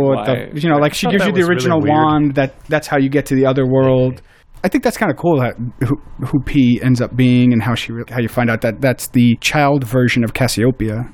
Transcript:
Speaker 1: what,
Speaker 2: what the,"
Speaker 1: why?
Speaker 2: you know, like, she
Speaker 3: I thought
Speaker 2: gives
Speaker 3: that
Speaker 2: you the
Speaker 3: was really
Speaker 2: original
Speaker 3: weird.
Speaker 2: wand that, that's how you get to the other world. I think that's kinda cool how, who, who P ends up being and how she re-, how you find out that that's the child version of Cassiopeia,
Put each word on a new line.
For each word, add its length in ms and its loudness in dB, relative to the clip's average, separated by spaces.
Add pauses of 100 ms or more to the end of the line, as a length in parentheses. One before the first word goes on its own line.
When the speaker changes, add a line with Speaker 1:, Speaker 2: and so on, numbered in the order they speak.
Speaker 1:
what, 160 2
Speaker 2:
what 100 -6
the," 60 0
Speaker 1:
why? 220 -6
Speaker 2:
you 160 -2
know, 80 2
like, 160 0
she 120 -4
Speaker 3:
I 40 0
thought 20 0
Speaker 2:
gives 120 2
Speaker 3:
that 40 0
Speaker 2:
you 60 -2
the 60 2
Speaker 3:
was 100 2
really 60 2
Speaker 2:
original 260 0
Speaker 3:
weird. 120 2
Speaker 2:
wand 420 2
that, 180 -2 (160)
that's 160 -2
how 100 -2
you 140 2
get 160 0
to 80 -2
the 100 4
other 220 2
world. 560 2 (420)
I 40 0
think 140 0
that's 140 -2
kinda 180 -2
cool 280 0
how, 100 -2 (340)
who, 140 -2 (240)
who 220 0
P 360 2
ends 200 2
up 120 -6
being 380 4
and 100 2
how 120 -2
she 180 -8
re-, 160 -10
how 120 -6
you 80 -2
find 220 -2
out 120 -4
that 180 -4
that's 280 -2
the 340 4
child 420 0
version 400 0
of 80 -6
Cassiopeia, 800 -2